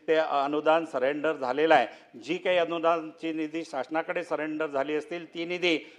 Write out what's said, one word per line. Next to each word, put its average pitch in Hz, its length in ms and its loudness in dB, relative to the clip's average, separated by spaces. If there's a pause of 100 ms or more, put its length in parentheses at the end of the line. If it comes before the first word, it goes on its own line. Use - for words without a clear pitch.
ते 156 80 4
अनुदान 151 680 2
सरेंडर 147 480 0
झालेलं 143 420 4
आहे. - 440 0
जी 131 180 -4
काही 180 200 2
अनुदानची 165 760 0
निधी 156 320 -4
शासनाकडे 160 580 -4
सरेंडर 156 440 -4
झाली 143 280 -2
असतील, 160 380 -8
ती 170 120 -6
निधी 175 320 0 (220)